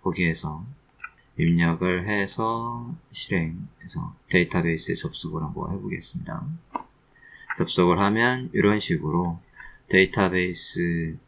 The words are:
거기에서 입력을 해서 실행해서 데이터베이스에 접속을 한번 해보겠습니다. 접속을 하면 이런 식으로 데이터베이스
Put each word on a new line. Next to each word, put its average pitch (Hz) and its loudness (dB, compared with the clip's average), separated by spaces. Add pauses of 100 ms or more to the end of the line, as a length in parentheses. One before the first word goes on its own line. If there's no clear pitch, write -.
거기에서 82 -2 (720)
입력을 85 2
해서 113 -2 (180)
실행해서 - -4 (140)
데이터베이스에 85 2
접속을 80 -8
한번 80 -6
해보겠습니다. - -8 (1080)
접속을 90 4
하면 120 2
이런 104 4
식으로 85 0 (480)
데이터베이스 90 2 (120)